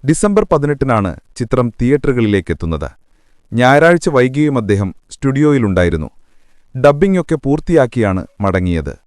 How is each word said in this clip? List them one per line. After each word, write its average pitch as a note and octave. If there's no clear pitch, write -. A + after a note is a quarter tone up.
ഡിസംബർ G#3
പതിനെട്ടിനാണ് C#3
ചിത്രം A#2+
തിയേറ്ററുകളിലേക്കെത്തുന്നത്. G2+
ഞായറാഴ്ച D3
വൈകിയും C#3
അദ്ദേഹം G2+
സ്റ്റുഡിയോയിലുണ്ടായിരുന്നു. G#2+
ഡബ്ബിംഗൊക്കെ D#3+
പൂർത്തിയാക്കിയാണ് C3
മടങ്ങിയത്. F2+